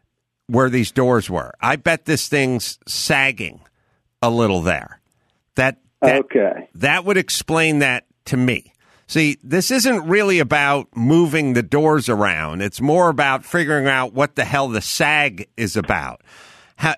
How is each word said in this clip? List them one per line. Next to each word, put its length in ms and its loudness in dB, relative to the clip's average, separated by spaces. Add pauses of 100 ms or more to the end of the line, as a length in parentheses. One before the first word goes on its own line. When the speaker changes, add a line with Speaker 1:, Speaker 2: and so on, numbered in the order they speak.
(480)
Speaker 1:
where 220 2
these 220 0
doors 360 2
were. 320 -6
I 160 0
bet 300 -2
this 220 0
thing's 500 -2 (100)
sagging 720 -2 (600)
a 80 0
little 320 2
there. 380 -4 (560)
That, 220 0 (260)
that, 220 4
Speaker 2:
Okay. 500 -2
Speaker 1:
that 280 0
would 140 0
explain 600 0
that 260 0 (200)
to 120 -4
me. 360 -2 (340)
See, 360 0
this 280 0
isn't 360 0
really 300 2
about 580 0
moving 580 2
the 100 2
doors 460 2
around. 520 0
It's 200 -6
more 280 2
about 340 0
figuring 440 -2
out 260 0
what 220 -2
the 100 -2
hell 220 -2
the 140 -4
sag 640 -2 (100)
is 180 -4
about. 460 -4 (540)
How, 220 -2